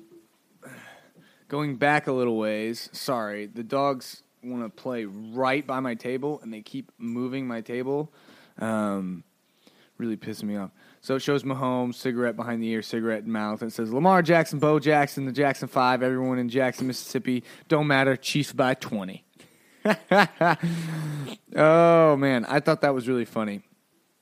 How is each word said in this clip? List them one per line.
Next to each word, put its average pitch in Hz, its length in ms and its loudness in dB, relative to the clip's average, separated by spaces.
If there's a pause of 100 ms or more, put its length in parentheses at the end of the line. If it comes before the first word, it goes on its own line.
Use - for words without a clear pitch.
(1500)
going 143 280 -4
back 143 320 0
a 143 40 0
little 123 240 0
ways. 110 560 -4
Sorry, 104 540 -6
the 110 160 -12
dogs 139 600 -4 (220)
wanna 123 240 -8
play 117 380 -8
right 123 600 -2
by 131 140 -4
my 127 140 -4
table, 131 480 -6
and 113 100 -12
they 107 80 -12
keep 127 380 -14
moving 123 480 -6
my 117 160 -8
table. 135 500 -6 (460)
Um, 98 680 -4 (720)
really 113 220 -6
pissing 110 260 -10
me 104 120 -6
off. 95 160 -8 (280)
So - 140 -4
it 135 60 -2
shows 143 220 0
Mahomes, 127 520 -2
cigarette 120 420 -2
behind 113 260 -4
the 113 60 -2
ear, 113 140 -2
cigarette 113 420 -4
in 113 80 -6
mouth, 107 300 -4
and 113 80 -6
it - 40 -12
says, 113 160 -4
"Lamar 175 300 6
Jackson, 160 380 4
Bo 151 200 4
Jackson, 143 460 2
the 131 80 -4
Jackson 135 360 0
Five, 127 340 2
everyone 127 360 0
in 123 120 -2
Jackson, 127 360 0
Mississippi, 123 580 -4 (240)
don't 151 180 4
matter, 135 280 4
Chiefs - 380 -2
by 131 220 2
twenty." 95 500 -8 (600)
<laughs> 208 200 0 (1500)
Oh, 165 640 8
man, 135 300 2
I 143 140 0
thought 156 200 2
that 143 140 2
was 127 120 -4
really 123 200 0
funny. 104 340 -4 (600)